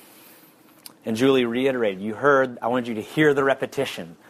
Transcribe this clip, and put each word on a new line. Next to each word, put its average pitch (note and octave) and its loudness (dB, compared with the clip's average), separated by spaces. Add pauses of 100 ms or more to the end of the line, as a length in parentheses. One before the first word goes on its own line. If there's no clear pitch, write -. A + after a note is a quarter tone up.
(1040)
And A2+ -4
Julie C3 4
reiterated, A#2 -2
you G#2+ -6
heard, C3 2
I A#2 -2
wanted B2 -2
you A#2 -6
to G#2+ -6
hear D3+ 2
the C#3 0
repetition C3 -4 (140)